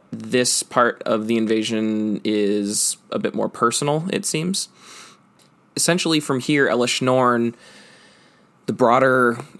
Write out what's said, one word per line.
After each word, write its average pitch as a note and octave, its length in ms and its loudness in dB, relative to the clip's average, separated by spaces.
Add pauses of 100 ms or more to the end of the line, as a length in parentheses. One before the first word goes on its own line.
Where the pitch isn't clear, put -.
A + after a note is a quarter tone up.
(120)
this A2+ 520 -2
part A#2+ 400 0
of A2 240 -2
the A#2 80 0
invasion A2 880 -2
is G#2 720 -2 (160)
a - 80 -2
bit G#2 120 -4
more G#2+ 160 -4
personal, D3 640 -2
it - 140 -4
seems. F3 420 -4 (1080)
Essentially, E3+ 420 2
from C#3 220 -2
here, C#3+ 260 2
Elesh A#2+ 340 0
Norn, B2 540 2 (1120)
the B2 60 -2
broader B2 680 4 (220)